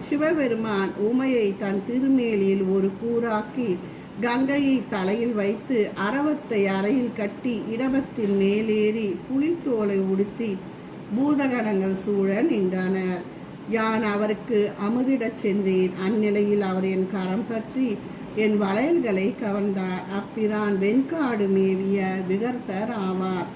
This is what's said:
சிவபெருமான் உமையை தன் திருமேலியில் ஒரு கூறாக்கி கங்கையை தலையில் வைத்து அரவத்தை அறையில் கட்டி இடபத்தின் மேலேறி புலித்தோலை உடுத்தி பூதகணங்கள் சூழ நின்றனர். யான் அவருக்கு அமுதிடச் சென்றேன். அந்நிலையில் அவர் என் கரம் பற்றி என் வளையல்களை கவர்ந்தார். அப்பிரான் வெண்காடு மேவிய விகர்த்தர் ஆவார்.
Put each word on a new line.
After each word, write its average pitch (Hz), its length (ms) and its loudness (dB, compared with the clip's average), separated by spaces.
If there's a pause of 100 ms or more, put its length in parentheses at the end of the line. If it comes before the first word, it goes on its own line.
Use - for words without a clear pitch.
சிவபெருமான் 233 840 0 (140)
உமையை 254 400 2 (160)
தன் 196 240 0
திருமேலியில் 233 760 2 (100)
ஒரு 196 160 2 (100)
கூறாக்கி 233 720 -2 (540)
கங்கையை 269 520 2 (160)
தலையில் 214 480 0
வைத்து 208 380 0 (280)
அரவத்தை 277 540 0 (160)
அறையில் 220 420 0
கட்டி 220 360 -4 (200)
இடபத்தின் 254 680 0
மேலேறி 214 680 2 (180)
புலித்தோலை 262 720 0 (140)
உடுத்தி 202 380 -2 (680)
பூதகணங்கள் 240 880 2
சூழ 196 240 2 (220)
நின்றனர். 185 680 0 (560)
யான் 220 280 2 (100)
அவருக்கு 214 440 0 (280)
அமுதிடச் 240 560 0
சென்றேன். 190 500 2 (120)
அந்நிலையில் 208 680 2
அவர் 185 240 0
என் 185 180 0
கரம் 185 380 -2
பற்றி 233 360 -2 (580)
என் 214 180 4
வளையல்களை 214 640 2 (160)
கவர்ந்தார். 190 600 -2 (160)
அப்பிரான் 208 640 0
வெண்காடு 240 640 2 (100)
மேவிய 190 420 2 (320)
விகர்த்தர் 220 600 -2 (140)
ஆவார். 185 500 -2